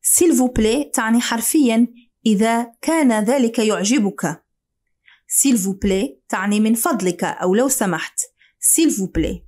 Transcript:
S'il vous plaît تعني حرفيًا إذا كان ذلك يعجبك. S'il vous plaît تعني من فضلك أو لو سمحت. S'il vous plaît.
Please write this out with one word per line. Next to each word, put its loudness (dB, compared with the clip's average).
S'il 2
vous 2
plaît -2
تعني 0
حرفيًا 2
إذا 2
كان 2
ذلك 0
يعجبك. -2
S'il 2
vous -2
plaît -2
تعني -2
من 2
فضلك -2
أو -2
لو 2
سمحت. -4
S'il 2
vous -4
plaît. -4